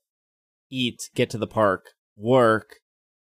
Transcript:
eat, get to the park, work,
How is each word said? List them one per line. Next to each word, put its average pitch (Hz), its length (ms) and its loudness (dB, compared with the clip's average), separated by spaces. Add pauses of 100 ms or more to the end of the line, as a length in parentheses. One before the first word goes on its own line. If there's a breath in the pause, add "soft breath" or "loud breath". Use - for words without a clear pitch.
(720)
eat, 127 440 -6
get 123 160 -2
to 120 80 -8
the 104 80 -4
park, 101 460 -2 (240)
work, 113 640 0 (420)